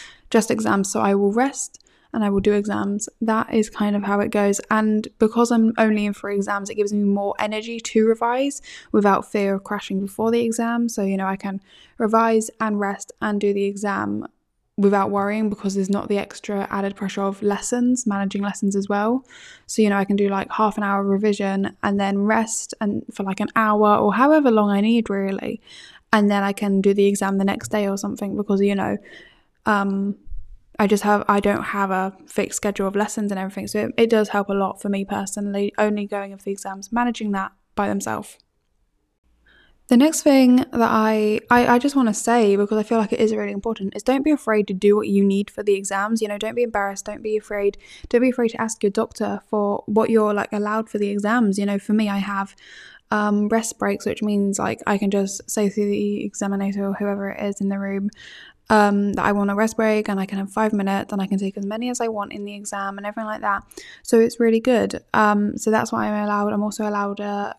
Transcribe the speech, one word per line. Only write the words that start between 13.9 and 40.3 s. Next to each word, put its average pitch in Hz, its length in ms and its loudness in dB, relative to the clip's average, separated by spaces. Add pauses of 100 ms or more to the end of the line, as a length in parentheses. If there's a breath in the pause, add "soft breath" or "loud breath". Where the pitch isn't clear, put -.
without 196 320 4
worrying 202 400 0
because 196 240 -4
there's 196 160 -2
not - 180 -2
the 202 80 0
extra 196 540 -6
added 196 260 -4
pressure 196 240 -6
of 196 220 -2
lessons, 247 640 0
managing 196 340 -2
lessons 202 340 -2
as 202 140 -2
well. 214 340 0 (440 loud breath)
So, - 160 0
you 208 80 4
know, 196 80 2
I 196 80 0
can 202 100 0
do, 202 140 2
like, 196 200 -4
half 214 280 0
an 208 40 -4
hour 202 220 0
revision 196 800 0
and 202 180 0
then 196 180 0
rest 220 600 0
and 214 320 -2
for, 202 100 -8
like, 196 180 -4
an 208 140 -2
hour 214 440 4
or 202 160 2
however 285 360 6
long 208 200 4
I 202 100 2
need 226 300 2
really. 196 500 -4 (500 loud breath)
And 208 200 4
then 202 120 2
I 202 120 -2
can 196 260 0
do 196 140 4
the 202 100 4
exam 196 320 2
the 196 80 0
next - 240 -2
day 208 180 -2
or 196 120 -4
something 196 360 -6
because, 202 280 0
you 202 120 2
know, 196 220 -2 (680 loud breath)
um, 202 500 0 (640)
I 214 80 4
just 202 160 2
have, 208 260 2
I 202 120 2
don't 202 220 0
have 196 280 -4
a 190 260 -2 (100)
fixed - 300 -4
schedule 196 320 -4
of 196 80 -4
lessons 208 340 -2
and 190 80 -6
everything. 190 280 -8
So 214 120 -4
it, - 200 -2
it 226 120 4
does 214 200 2
help 202 180 0
a 196 60 -2
lot 196 260 -2
for 202 80 -6
me 196 160 -2
personally, 202 720 -4
only 208 300 0
going 196 260 -8
in 196 60 -18
for - 60 -20
the 202 60 -6
exams, 196 400 -10
managing 233 420 -2
that 190 200 -4 (220)
by 202 140 0
themselves. 208 500 -6 (1500 soft breath)
The 247 100 6
next 311 240 4
thing 262 340 8